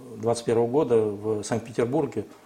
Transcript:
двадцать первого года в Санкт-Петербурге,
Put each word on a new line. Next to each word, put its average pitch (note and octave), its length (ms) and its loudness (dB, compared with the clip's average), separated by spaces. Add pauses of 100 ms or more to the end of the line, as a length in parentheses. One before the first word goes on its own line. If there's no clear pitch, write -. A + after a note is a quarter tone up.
(160)
двадцать A2+ 300 -2
первого A#2 220 4
года B2 340 4
в G#2 400 -2
Санкт-Петербурге, A#2+ 840 -2 (220)